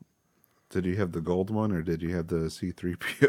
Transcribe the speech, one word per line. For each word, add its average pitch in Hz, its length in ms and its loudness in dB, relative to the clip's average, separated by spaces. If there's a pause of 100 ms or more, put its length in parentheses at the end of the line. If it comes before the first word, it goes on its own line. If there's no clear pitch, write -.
(720)
Did 92 160 -2
you 90 100 0
have 95 160 0
the 85 80 -4
gold 90 300 0
one, 107 220 2
or 82 100 0
did 80 180 -2
you 87 140 -2
have 85 140 -2
the 80 200 0
C 90 220 -4
three 87 260 -4
P - 320 2